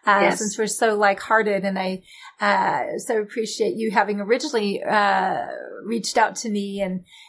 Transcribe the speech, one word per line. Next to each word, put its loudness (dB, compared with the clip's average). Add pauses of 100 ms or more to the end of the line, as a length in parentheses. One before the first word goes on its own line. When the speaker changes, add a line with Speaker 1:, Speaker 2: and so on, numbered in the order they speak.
Speaker 1:
uh, 6
Speaker 2:
Yes. 2
Speaker 1:
since -4
we're 0
so 2
like-hearted. 2
And -2
I, -4 (380)
uh, 0
so -2
appreciate -2
you -2
having 2
originally, -2
uh, 2 (360)
reached -2
out 2
to -6
me -4
and, -4 (260)